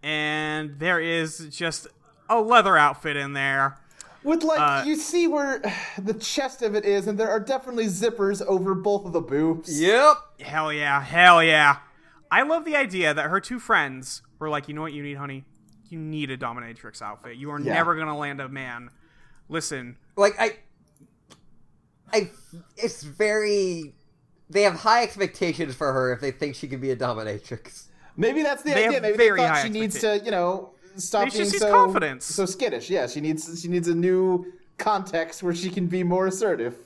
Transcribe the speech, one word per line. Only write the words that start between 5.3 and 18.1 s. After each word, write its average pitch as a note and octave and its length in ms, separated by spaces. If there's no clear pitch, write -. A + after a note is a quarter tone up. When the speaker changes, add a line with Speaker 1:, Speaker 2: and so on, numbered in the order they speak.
Speaker 2:
<sighs> - 160
the G3+ 160
chest B3+ 480
of G#3+ 140
it G#3 100
is, G3+ 220
and G#3 100
there A3 120
are A3 100
definitely B3 460
zippers G3+ 600
over F#3+ 300
both G3+ 300
of F3 80
the E3+ 80
boobs. D#3+ 580
Speaker 3:
Yep. A#3+ 380
Speaker 1:
Hell D#3 320
yeah, C#3+ 280
hell E3+ 400
yeah. D3+ 360
I G3 120
love D#4 240
the D#4 100
idea F#3 380
that D3 160
her F#3 100
two B3 200
friends C#3+ 640
were D#3 120
like, C#3+ 180
"You D3+ 60
know D3+ 80
what D#3 100
you D3 100
need, C#3+ 160
honey? C#3 280
You E3 80
need D#3 320
a C3 80
dominatrix A#2 640
outfit. A#2 360
You C#3+ 140
are C#3+ 80
Speaker 2:
Yeah. C#3+ 140
Speaker 1:
never E3 220
gonna D#3 220